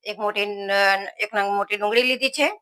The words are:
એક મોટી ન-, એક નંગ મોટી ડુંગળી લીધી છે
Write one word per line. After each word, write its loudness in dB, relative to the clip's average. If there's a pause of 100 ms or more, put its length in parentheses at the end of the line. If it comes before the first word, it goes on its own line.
એક -8
મોટી -2
ન-, 2 (120)
એક -4
નંગ 0
મોટી -2
ડુંગળી 2
લીધી 0
છે -2